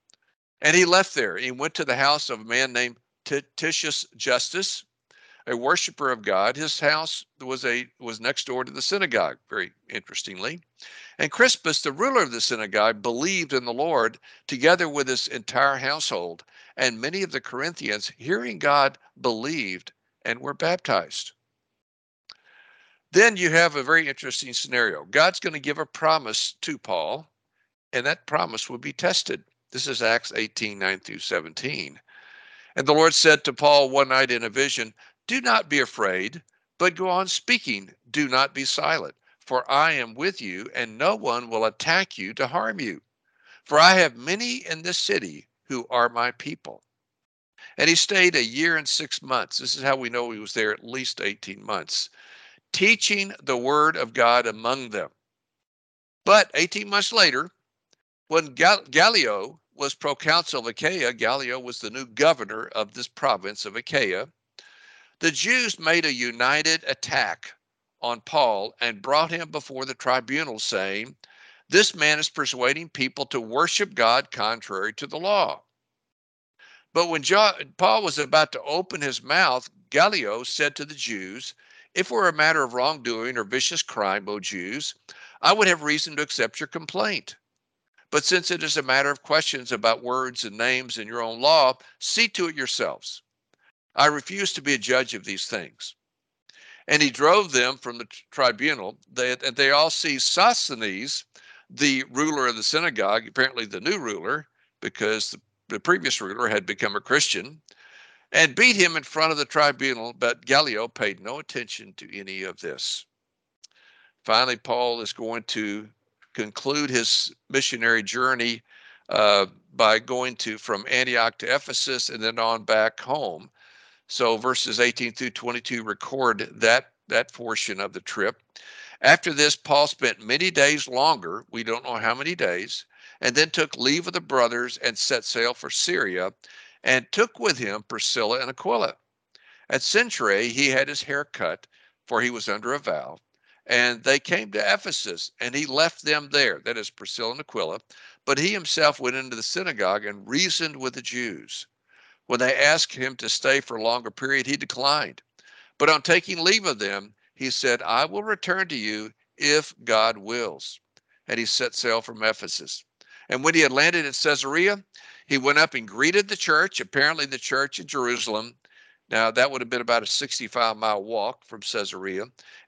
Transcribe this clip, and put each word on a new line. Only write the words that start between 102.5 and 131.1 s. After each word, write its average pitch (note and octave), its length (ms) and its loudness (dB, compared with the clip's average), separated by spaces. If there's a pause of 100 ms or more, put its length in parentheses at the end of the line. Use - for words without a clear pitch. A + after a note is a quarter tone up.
the A2 60 -8
synagogue, A2+ 680 0
apparently B2 380 -2
the F#2+ 160 -10
new - 160 -2
ruler, A#2 500 -6 (320)
because - 520 -2
the, - 100 -16 (280)
the G#2+ 100 -6
previous E3+ 420 0
ruler A2 260 -4
had G#2 200 0
become G#2 280 -2
a G2+ 60 -4
Christian, C#3+ 580 0 (720)
and D#3 220 4
beat A#3+ 220 4
him F3 200 4
in D3 80 -4
front D#3+ 280 0
of D3+ 80 -2
the C#3+ 60 -2
tribunal, C3 680 0
but A#2+ 320 -2
Gallio B2+ 420 2
paid G2+ 320 -4
no A#2 200 -10
attention A2+ 540 -12
to G2 220 -18
any F#2+ 280 -12
of F2+ 160 -12
this. - 460 -8 (1160)
Finally, A#2+ 340 2
Paul A#2+ 440 -2
is G#2 120 -8
going A2+ 300 -8
to G#2+ 460 -6 (440)
conclude C3+ 560 -6
his A#2+ 420 0 (180)
missionary A#2 520 2
journey, A#2+ 580 -2 (500)
uh, G2+ 360 6 (300)
by A2 240 6
going B2+ 360 -4
to, A2 220 -6
from G#2 320 -6
Antioch B2 480 0
to B2+ 180 -2
Ephesus C3 540 -4
and A2 140 -8
then A2+ 160 -2
on A2+ 240 -2
back A2 360 2
home. A#2+ 520 -6 (560)
So A2+ 300 2
verses A#2+ 420 -2
eighteen A#2+ 340 0
through B2+ 160 -6
twenty-two A#2+ 540 -8
record A2 720 -2
that, A2+ 380 4 (140)
that B2 260 0
portion A2 460 -6
of G2 140 -6
the F#2 80 -12
trip. G#2+ 400 -4 (600)
After D#3+ 300 6
this, D3 240 4
Paul D3 300 4
spent A2+ 400 -2
many D3+ 240 0
days C#3+ 380 4
longer, B2 640 0